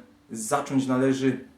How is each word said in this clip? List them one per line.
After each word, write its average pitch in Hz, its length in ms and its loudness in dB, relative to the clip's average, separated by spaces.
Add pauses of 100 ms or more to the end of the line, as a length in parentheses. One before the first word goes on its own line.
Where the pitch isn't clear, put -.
(300)
zacząć 131 560 -2
należy 131 580 0 (140)